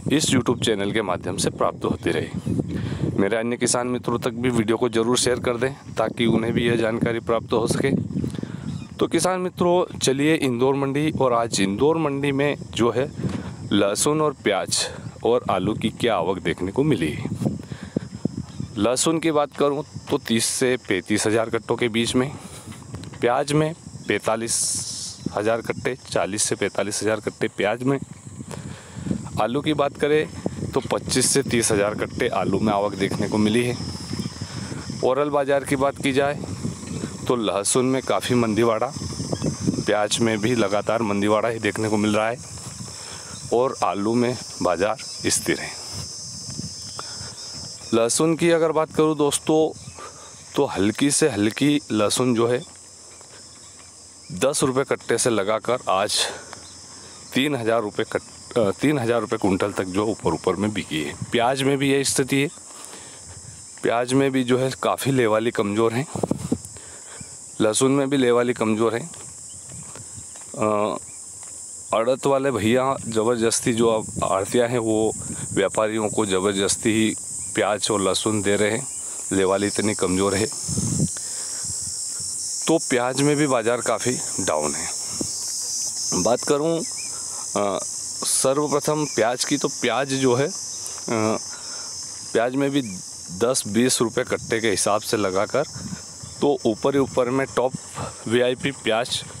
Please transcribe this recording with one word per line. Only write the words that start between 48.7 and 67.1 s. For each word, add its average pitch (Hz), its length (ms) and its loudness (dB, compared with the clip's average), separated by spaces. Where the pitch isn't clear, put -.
बात 156 220 0
करूं 156 240 4
दोस्तों, 151 720 2
तो 143 100 2
हल्की 107 460 2
से 151 180 4
हल्की 117 500 2
लहसुन 110 440 2
जो 117 120 4
है 123 140 2
दस 127 320 0
रुपये 135 200 2
कट्टे 120 340 0
से 127 120 2
लगाकर 110 480 0
आज 98 380 2
तीन 143 220 2
हज़ार 113 260 2
रुपये 104 320 -2
कट-, - 440 -4
अ, 104 140 4
तीन 143 280 2
हज़ार 117 220 0
रुपये 107 180 -2
कुंटल 98 320 2
तक - 120 -2
जो 95 220 0
ऊपर 110 280 0
ऊपर 95 220 0
में 104 180 0
बिकी 76 300 -4
है। 71 100 -8
प्याज 127 320 2
में 139 140 2
भी 135 140 2
यही 139 120 4
स्थिति 135 380 2
है, 143 60 2
प्याज 120 300 0
में 139 180 4
भी 131 120 2
जो 123 140 4
है 131 140 2
काफ़ी 110 280 2
लेवाली 117 400 4
कमज़ोर 110 420 2
हैं, 131 140 -2